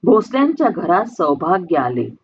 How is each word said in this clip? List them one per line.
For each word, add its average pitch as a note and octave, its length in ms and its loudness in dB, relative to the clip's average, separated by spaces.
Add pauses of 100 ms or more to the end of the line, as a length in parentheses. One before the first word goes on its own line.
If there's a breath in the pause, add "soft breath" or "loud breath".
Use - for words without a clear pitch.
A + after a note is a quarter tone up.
भोसल्यांच्या C4 640 2
घरात F3 360 0
सौभाग्य E3 720 -2
आले B2 320 -2 (160)